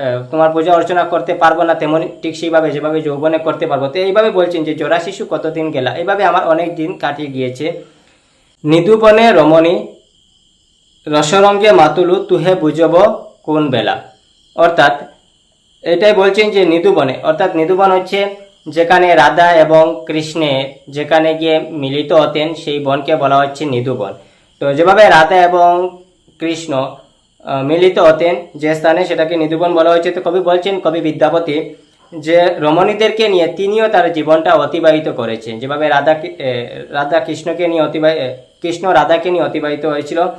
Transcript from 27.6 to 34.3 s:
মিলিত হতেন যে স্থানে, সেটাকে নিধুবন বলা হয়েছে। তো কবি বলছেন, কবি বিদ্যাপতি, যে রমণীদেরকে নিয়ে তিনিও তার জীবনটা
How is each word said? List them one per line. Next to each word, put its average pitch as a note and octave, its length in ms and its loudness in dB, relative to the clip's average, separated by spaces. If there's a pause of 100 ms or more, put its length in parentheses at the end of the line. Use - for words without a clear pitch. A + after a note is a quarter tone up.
মিলিত F3+ 360 2
হতেন E3+ 360 4 (200)
যে D3+ 200 -2
স্থানে, E3 300 2
সেটাকে E3 320 -2
নিধুবন E3 380 -2
বলা E3 160 4
হয়েছে। E3+ 200 2
তো F3+ 100 -6
কবি F3+ 200 -2
বলছেন, F3+ 400 0
কবি E3 200 -2
বিদ্যাপতি, D#3 760 -2 (440)
যে E3+ 400 2
রমণীদেরকে G#3 680 0
নিয়ে F3 180 2
তিনিও G#3 420 -2
তার E3+ 240 2
জীবনটা D#3+ 420 2